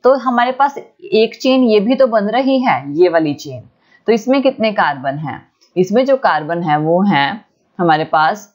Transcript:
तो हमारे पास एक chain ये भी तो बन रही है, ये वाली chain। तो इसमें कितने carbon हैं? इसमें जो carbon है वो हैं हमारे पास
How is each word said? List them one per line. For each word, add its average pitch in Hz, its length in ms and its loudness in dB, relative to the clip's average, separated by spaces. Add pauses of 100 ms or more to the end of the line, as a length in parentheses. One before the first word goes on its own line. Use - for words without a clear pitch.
तो 254 160 4
हमारे 240 320 0
पास 269 260 -2
एक - 580 -2
chain 262 280 2
ये 214 160 4
भी 233 160 0
तो 262 120 4
बन 214 200 0
रही 262 320 0
है, 143 340 -2
ये 175 160 4
वाली 160 240 0
chain। 127 280 -12 (460)
तो 208 40 0
इसमें 254 300 0
कितने 254 300 0
carbon 147 460 -2
हैं? 143 220 -10 (360)
इसमें 202 300 0
जो 269 120 2
carbon 170 460 -2
है 151 160 0
वो 165 240 0
हैं 143 420 0 (340)
हमारे 160 260 0
पास 160 500 -2